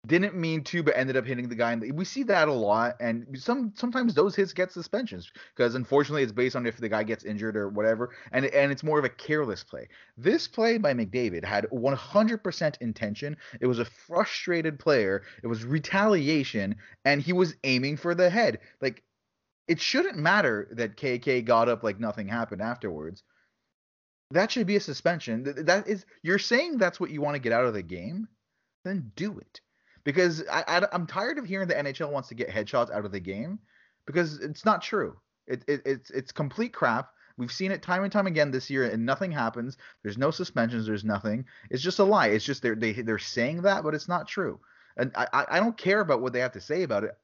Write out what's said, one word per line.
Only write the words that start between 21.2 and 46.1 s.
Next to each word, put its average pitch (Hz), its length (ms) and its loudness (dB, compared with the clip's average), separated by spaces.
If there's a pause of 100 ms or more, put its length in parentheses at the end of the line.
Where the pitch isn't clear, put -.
got 117 260 6
up 113 140 0
like 104 180 -2
nothing 107 280 -4
happened 107 340 -4
afterwards. 90 640 -8 (1040)
That 185 200 4
should 226 160 2
be 202 100 2
a - 40 6
suspension. 135 640 -2
Th-, 147 220 -4
that 196 220 4
is, 202 180 -4 (160)
you're 185 160 2
saying 277 400 0
that's 180 220 2
what 175 100 -4
you 151 100 -6
wanna 147 200 -2
get 117 120 0
out 123 140 4
of 113 80 0
the 98 80 -4
game? 92 460 -8 (560)
Then 175 320 -6
do 202 220 -6
it. - 220 -20 (440)
Because 160 460 2
I, 160 160 0
I, 180 260 4
I'm 175 140 -2
tired 240 300 -4
of 269 80 -6
hearing 190 240 -4
the 156 80 2
N 143 100 -2
H 135 140 -6
L 147 100 -4
wants 135 180 -4
to 113 60 -16
get 117 140 -4
headshots 110 420 0
out 104 140 -4
of 98 80 -8
the 98 80 -6
game 104 380 -6 (480)
because 151 320 -2
it's 151 260 -10
not 208 160 4
true. - 380 -4 (280)
It, 127 220 -6
it, 139 160 0
it's, 135 260 -4
it's 127 220 -6
complete 208 400 -4
crap. 120 380 0 (260)
We've 120 160 -6
seen 190 180 -4
it 185 120 -4
time 185 220 0
and 196 80 -4
time 196 140 2
again 151 240 2
this 131 200 -4
year, 135 140 2
and 113 200 0
nothing 139 260 0
happens. 120 460 -4 (260)
There's 104 140 -6
no 139 140 2
suspensions. 120 560 -2
There's 107 180 -2
nothing. 107 400 -2 (240)
It's 127 140 -4
just 165 160 -2
a 202 60 8
lie. 190 240 6
It's 107 160 2
just - 180 -4
they're, 113 140 0
they, 110 160 0
they're 110 260 -2
saying 143 440 -4
that, 190 200 2
but 151 100 -2
it's 151 160 -6
not 170 180 -2
true. 170 320 -6 (380)
And 131 180 -2
I, 120 200 0
I, 135 160 2
I 175 100 2
don't 226 160 0
care 202 240 2
about 139 220 0